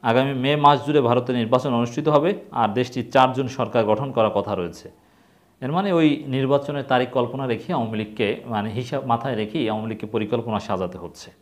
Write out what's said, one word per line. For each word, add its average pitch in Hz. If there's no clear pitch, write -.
আগামী 131
মে 135
মাস 143
জুড়ে 147
ভারতে 123
নির্বাচন 123
অনুষ্ঠিত 120
হবে, 151
আর 113
দেশটির 120
চারজন 127
সরকার 117
গঠন 113
করার 110
কথা 101
রয়েছে।" 87
এর 131
মানে 190
ওই 156
নির্বাচনের 135
তারিখ 127
কল্পনা 131
রেখে 120
আওয়ামী 113
লীগকে, 107
মানে 110
হিসাব 127
মাথায় 120
রেখেই 110
আওয়ামী 107
লীগকে 107
পরিকল্পনা 110
সাজাতে 92
হচ্ছে 85